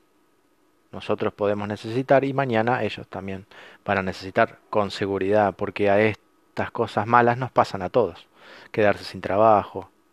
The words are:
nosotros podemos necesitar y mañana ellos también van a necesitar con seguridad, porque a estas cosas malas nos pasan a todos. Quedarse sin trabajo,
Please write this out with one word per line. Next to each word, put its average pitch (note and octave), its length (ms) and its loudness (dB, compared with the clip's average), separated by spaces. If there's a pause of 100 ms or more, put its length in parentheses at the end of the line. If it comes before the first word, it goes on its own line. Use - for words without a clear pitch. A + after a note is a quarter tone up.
(920)
nosotros G#2 420 -4
podemos G#2 340 -2
necesitar B2+ 560 0
y C#3 80 -4
mañana A#2+ 500 0
ellos - 260 -6
también G2 380 -12 (380)
van G2 140 0
a F#2+ 40 -2
necesitar F#2+ 580 -2 (100)
con G2+ 200 0
seguridad, G2 640 0
porque G2+ 360 -2
a G2+ 100 4
estas - 720 -4
cosas A2+ 360 -2
malas A#2+ 300 4
nos B2+ 160 -6
pasan G2 300 0
a F2+ 80 -6
todos. G#2 360 0 (460)
Quedarse G2+ 320 2
sin - 160 -12
trabajo, G2 680 2 (220)